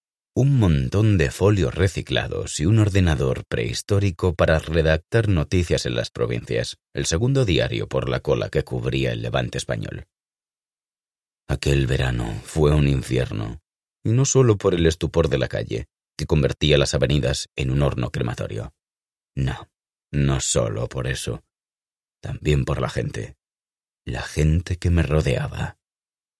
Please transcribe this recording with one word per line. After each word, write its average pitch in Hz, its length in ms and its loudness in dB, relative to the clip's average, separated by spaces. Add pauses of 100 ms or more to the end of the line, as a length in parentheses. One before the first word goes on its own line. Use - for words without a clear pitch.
(360)
Un 135 220 4
montón 95 580 4
de 71 140 2
folios 95 440 2
reciclados - 840 -2
y 76 60 2
un 110 120 6
ordenador 82 680 2
prehistórico 87 880 -2
para 80 240 4
redactar 80 680 2
noticias 82 580 0
en 62 80 -4
Las 58 160 -4
Provincias, 58 640 -4 (180)
el 69 120 -4
segundo 123 400 2
diario 62 420 0
por 64 200 -2
la 62 120 -2
cola 62 300 -2
que 69 120 -2
cubría 64 500 -2
el 57 100 -6
Levante 60 340 -4
español. 52 500 -8 (1400)
Aquel 69 380 0
verano 60 580 -2
fue 76 300 2
un 73 120 4
infierno, 60 720 -2 (440)
y 107 60 0
no 131 160 2
solo 120 320 4
por 95 160 2
el 85 120 4
estupor 80 420 2
de 67 100 0
la 62 100 -2
calle, 57 380 -6 (320)
que 76 80 -6
convertía 73 500 2
las 69 160 2
avenidas 65 640 0
en 65 140 -4
un 71 120 0
horno 64 280 -2
crematorio. 57 640 -6 (600)
No, 65 360 -4 (420)
no 69 280 0
solo 58 480 -2
por 64 180 -6
eso. 62 360 -6 (800)
También 71 440 -2
por 64 160 -4
la 60 80 -2
gente. - 480 -8 (680)
La - 180 -8
gente 80 540 0
que 90 140 0
me 82 120 2
rodeaba. 71 760 -2 (600)